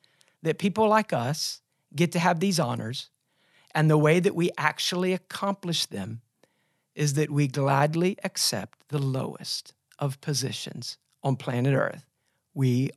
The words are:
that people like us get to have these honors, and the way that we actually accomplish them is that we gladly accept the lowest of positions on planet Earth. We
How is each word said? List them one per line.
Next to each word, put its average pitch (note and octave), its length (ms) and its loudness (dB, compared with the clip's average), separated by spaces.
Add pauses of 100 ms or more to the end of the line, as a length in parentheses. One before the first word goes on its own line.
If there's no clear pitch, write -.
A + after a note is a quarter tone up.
(420)
that D#3 160 -2
people G#3 280 2
like G#3+ 260 2
us C3+ 500 -4 (340)
get E3+ 160 2
to F3 60 0
have E3+ 220 2
these F3+ 200 2
honors, A#2+ 500 -4 (640)
and D#3 160 4
the D3+ 80 6
way D3+ 220 6
that F3+ 140 2
we E3+ 240 0
actually F3+ 560 0
accomplish F3+ 720 -4
them A2 340 -8 (720)
is D3 200 0
that D3+ 160 0
we C#3+ 180 2
gladly D3 720 0
accept - 560 -4 (100)
the D3 100 -4
lowest - 720 -6 (260)
of C#3 220 -4
positions - 800 -6 (240)
on C#3 140 0
planet B2+ 380 0
Earth. - 300 0 (480)
We C3 440 2